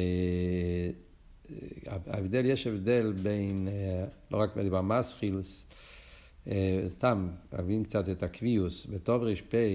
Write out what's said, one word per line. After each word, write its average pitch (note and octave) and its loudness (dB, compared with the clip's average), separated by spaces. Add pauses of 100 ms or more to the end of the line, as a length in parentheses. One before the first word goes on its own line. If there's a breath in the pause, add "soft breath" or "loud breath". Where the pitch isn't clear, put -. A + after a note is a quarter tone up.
(1900)
ההבדל, G2+ -2
יש C3 2
הבדל A2 2
בין, G2 0
אה, F#2+ -2 (260)
לא G#2 0
רק G#2 2
בדבר F#2+ 2
מסחילס, G2 -2 (800 loud breath)
אה, F#2+ 2
סתם, G2 2 (240)
להבין G2+ 0
קצת G2+ 0
את F#2 -2
הקביעוס. F#2+ 0
בטוב A#2 0
רפא, A2+ 2